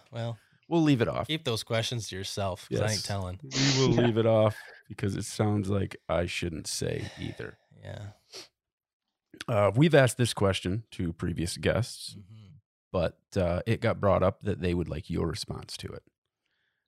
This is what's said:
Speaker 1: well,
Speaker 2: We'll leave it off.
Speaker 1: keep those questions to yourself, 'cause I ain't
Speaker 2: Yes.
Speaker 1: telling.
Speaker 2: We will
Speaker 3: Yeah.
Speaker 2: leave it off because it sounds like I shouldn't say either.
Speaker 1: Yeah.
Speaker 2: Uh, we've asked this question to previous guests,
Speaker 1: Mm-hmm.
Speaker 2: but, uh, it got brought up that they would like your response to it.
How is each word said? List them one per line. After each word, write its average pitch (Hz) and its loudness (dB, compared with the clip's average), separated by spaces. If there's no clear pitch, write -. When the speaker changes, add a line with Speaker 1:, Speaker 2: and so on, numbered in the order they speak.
Speaker 1:
well, 117 -6
Speaker 2:
We'll 165 4
leave 143 6
it 101 2
off. 64 -2
Speaker 1:
keep 156 -6
those 113 -2
questions 113 -2
to 92 -10
yourself, 95 -6
'cause 117 -2
I - 2
ain't 107 0
Speaker 2:
Yes. 92 -6
Speaker 1:
telling. 95 -6
Speaker 2:
We 139 -16
will 120 6
Speaker 3:
Yeah. 120 4
Speaker 2:
leave 113 2
it 113 4
off 107 4
because 101 -4
it - -4
sounds 104 0
like 98 -2
I 85 0
shouldn't 80 -6
say - -6
either. - -10
Speaker 1:
Yeah. 104 -14
Speaker 2:
Uh, 104 4
we've 151 6
asked 135 6
this 120 2
question 98 0
to 85 -4
previous - -4
guests, - -2
Speaker 1:
Mm-hmm. 101 -20
Speaker 2:
but, 85 -2
uh, 87 0
it 113 0
got 92 0
brought 95 4
up 92 2
that 92 -2
they 87 0
would 85 -2
like 78 -10
your 85 -2
response - -8
to - -12
it. - -14